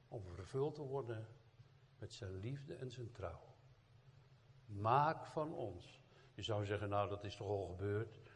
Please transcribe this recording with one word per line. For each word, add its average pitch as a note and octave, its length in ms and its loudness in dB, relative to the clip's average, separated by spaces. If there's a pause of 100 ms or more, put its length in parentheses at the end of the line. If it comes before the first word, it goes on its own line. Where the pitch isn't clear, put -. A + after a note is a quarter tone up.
Om G2+ 200 -6
vervuld C3+ 460 0
te D#3 80 -6
worden A#2+ 460 -2 (760)
met - 80 -8
zijn F#2+ 240 -6
liefde C#3 380 -4
en B2+ 160 -4
zijn A#2 220 -8
trouw. E2+ 280 -4 (1300)
Maak B2+ 600 6
van D#3+ 280 -2
ons. G2 480 -6 (320)
Je G#2+ 80 -8
zou G#2 220 2
zeggen, G2+ 240 2
"Nou, G2+ 200 6
dat G2+ 160 -2
is G2 120 -6
toch G2+ 120 -4
al G2 180 2
gebeurd." G2+ 540 0 (160)